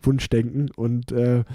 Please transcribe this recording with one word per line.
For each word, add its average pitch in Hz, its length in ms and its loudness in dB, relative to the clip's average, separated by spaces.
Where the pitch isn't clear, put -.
Wunschdenken 131 720 0
und, 117 360 -2
äh, 120 320 2